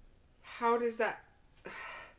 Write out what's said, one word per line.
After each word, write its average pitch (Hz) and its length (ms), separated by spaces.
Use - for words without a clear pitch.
How 233 360
does 233 200
that, 214 260
<sighs> - 60